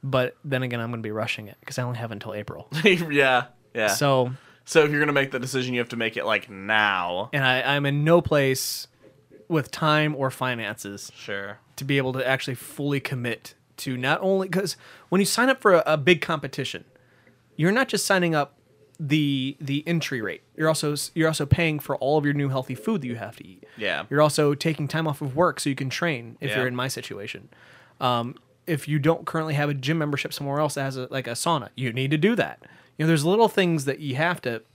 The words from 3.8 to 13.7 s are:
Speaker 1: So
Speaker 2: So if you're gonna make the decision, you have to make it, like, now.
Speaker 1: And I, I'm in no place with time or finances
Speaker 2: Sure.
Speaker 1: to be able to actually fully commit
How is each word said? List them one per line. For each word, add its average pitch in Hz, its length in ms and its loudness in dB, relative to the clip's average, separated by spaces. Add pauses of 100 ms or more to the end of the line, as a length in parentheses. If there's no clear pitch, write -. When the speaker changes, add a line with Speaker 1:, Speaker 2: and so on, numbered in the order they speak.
Speaker 1:
So 127 440 2 (340)
Speaker 2:
So 160 200 6
if 147 60 2
you're 147 100 2
gonna 151 100 2
make 135 200 2
the 135 80 -4
decision, 127 340 -2
you 123 80 0
have 120 80 -4
to 120 80 -8
make 113 180 -2
it, 117 100 -4
like, 107 240 0
now. 98 840 0
Speaker 1:
And 139 100 0
I, 127 180 2 (140)
I'm 143 100 0
in 143 200 0
no 170 160 6
place 135 680 0 (600)
with 156 220 0
time 151 440 0
or 131 160 -2
finances 107 840 -6
Speaker 2:
Sure. 101 420 -10 (180)
Speaker 1:
to - 80 -10
be 139 140 0
able 131 160 0
to 131 120 -2
actually 131 300 -2
fully 143 460 -4
commit 120 540 -6 (220)